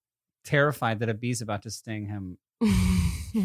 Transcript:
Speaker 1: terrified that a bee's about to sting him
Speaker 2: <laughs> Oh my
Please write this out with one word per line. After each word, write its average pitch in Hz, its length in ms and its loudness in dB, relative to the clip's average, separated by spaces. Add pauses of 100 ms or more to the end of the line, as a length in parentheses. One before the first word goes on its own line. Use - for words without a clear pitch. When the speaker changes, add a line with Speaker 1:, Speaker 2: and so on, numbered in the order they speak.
(460)
Speaker 1:
terrified 139 540 2
that 113 100 0
a 113 40 0
bee's 120 280 -4
about 104 220 -6
to 113 80 -12
sting 107 340 -8
him 98 320 -8 (120)
Speaker 2:
<laughs> - 140 -20
Oh 214 40 4 (640)
my 226 120 0